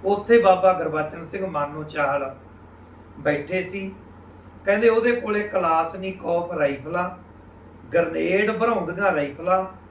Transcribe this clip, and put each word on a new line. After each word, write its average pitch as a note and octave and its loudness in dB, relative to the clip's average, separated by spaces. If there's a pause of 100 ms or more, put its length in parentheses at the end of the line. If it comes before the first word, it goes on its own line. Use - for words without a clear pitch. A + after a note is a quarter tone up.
ਉੱਥੇ G3+ 4
ਬਾਬਾ F#3 6
ਗੁਰਬਚਨ D#3+ -4
ਸਿੰਘ F#3+ -6
ਮਾਨੋ D3+ -6
ਚਾਹਲ D3 -2 (840)
ਬੈਠੇ D3 -2
ਸੀ। F#3+ -10 (680)
ਕਹਿੰਦੇ, G#3+ 4
ਉਹਦੇ A#3 4
ਕੋਲੇ G#3 -2
ਕਲਾਸਨੀਕੋਫ E3+ -2
ਰਾਈਫਲਾਂ, D#3 -2 (840)
ਗ੍ਰਨੇਡ F3 2
ਭਰਾਉਂਦੀਆਂ F#3+ 0
ਰਾਈਫਲਾਂ, E3+ -2 (260)